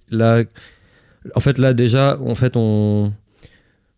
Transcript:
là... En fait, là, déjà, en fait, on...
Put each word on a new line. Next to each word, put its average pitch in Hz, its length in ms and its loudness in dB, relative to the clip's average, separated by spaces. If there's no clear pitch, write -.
là... 113 340 2
En - 40 0
fait, 139 180 0
là, 131 160 2
déjà, 131 480 0
en 120 140 -4
fait, 123 200 -2
on... 104 580 0